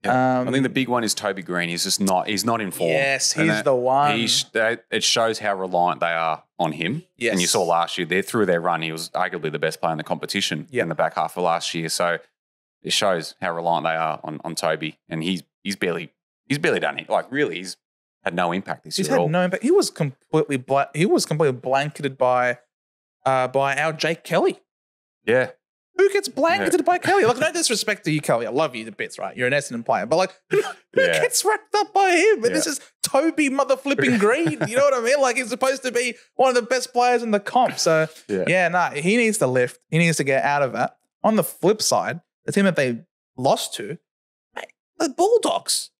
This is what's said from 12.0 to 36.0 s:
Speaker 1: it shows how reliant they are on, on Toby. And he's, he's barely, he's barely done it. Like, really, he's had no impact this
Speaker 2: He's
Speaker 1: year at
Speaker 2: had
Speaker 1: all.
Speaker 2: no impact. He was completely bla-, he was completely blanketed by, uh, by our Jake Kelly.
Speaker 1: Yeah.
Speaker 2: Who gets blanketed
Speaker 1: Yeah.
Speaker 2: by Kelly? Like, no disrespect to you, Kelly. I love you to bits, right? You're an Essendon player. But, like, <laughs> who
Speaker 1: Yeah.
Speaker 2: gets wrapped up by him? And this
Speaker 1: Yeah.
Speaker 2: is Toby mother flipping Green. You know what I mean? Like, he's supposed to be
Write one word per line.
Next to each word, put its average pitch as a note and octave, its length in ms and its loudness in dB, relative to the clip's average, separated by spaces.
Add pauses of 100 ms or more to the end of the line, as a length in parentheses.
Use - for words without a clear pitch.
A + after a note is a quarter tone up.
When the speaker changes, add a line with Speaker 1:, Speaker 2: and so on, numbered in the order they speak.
Speaker 1:
it D#2+ 100 -4
shows F2+ 480 -2
how F2+ 140 -4
reliant E2+ 300 -2
they D#2+ 100 0
are D#2+ 280 -4
on, D#2 200 -10
on E2 100 -10
Toby. D#2+ 460 -4 (100)
And D#2+ 140 -6
he's, F2+ 180 -4 (220)
he's G2 120 -6
barely, F2 360 -6 (360)
he's C#3+ 120 -2
barely C#3+ 200 0
done D2+ 200 -4
it. E2 100 -16
Like, G2 220 -2
really, C3 240 -4
he's F#2 200 -10 (480)
had F2 120 -6
no F2 160 0
impact F2 320 -6
this - 140 -10
Speaker 2:
He's F#3+ 100 -2
Speaker 1:
year C4+ 80 0
at - 40 2
Speaker 2:
had - 40 4
Speaker 1:
all. E3 60 0
Speaker 2:
no F3 140 0
impact. F3+ 200 -4
He C4+ 80 2
was G4 180 4
completely D3+ 680 -4
bla-, C3+ 360 0
he E3 140 0
was D#4 180 2
completely D3+ 340 0
blanketed C#3 560 -4
by, B2 440 0 (680)
uh, C3 220 2
by C3+ 300 0
our D#3 160 0
Jake D#3+ 300 -4
Kelly. G3+ 360 0 (680)
Speaker 1:
Yeah. B2 240 2 (480)
Speaker 2:
Who G4 140 4
gets G4 160 0
blanketed E4 540 2
Speaker 1:
Yeah. C4+ 40 0
Speaker 2:
by F4 120 4
Kelly? F#4+ 260 2
Like, A#3 140 4
no D#4 160 0
disrespect G#3+ 500 -2
to D#3+ 80 0
you, D3+ 80 2
Kelly. A#2+ 260 0
I G#2 40 -4
love C3+ 260 0
you A2 80 -8
to A2 80 -12
bits, - 260 -10
right? F#2+ 180 -8
You're B2 120 -2
an C3 60 2
Essendon B2+ 320 -4
player. G#2+ 200 0
But, D3 120 2
like, F#3 240 0
<laughs> - 80 -20
who G4 80 2 (360)
Speaker 1:
Yeah. B4+ 280 4
Speaker 2:
gets - 240 0
wrapped G#4 280 -2
up G#4 200 0
by F#4+ 180 4
him? E4+ 320 4
And A#3+ 100 2
this D#4 120 0
Speaker 1:
Yeah. D#4 80 -4
Speaker 2:
is - 80 -10 (200)
Toby D#4+ 480 2
mother C4 280 2
flipping C4 400 2
Green. C4 500 2
You G#3+ 80 -4
know C4+ 80 4
what C#4+ 100 4
I B3+ 60 0
mean? B3+ 220 2
Like, B3 160 2
he's B3+ 100 -2
supposed C4 360 -2
to B3+ 100 -4
be A#3+ 220 -2 (200)